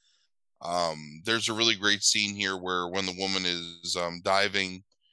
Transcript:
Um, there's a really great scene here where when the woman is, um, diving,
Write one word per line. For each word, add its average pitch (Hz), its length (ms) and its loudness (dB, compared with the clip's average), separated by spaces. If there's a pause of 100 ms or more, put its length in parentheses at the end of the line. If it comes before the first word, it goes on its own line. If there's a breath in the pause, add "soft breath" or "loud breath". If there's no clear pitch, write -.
(640)
Um, 80 640 -2
there's 110 260 2
a - 20 -2
really 113 220 2
great 101 280 2
scene 104 320 2
here 98 220 -2
where 90 320 -2
when 95 160 -2
the 92 80 -2
woman 95 320 -2
is, 85 500 -4
um, 87 280 -4
diving, 95 640 2 (280)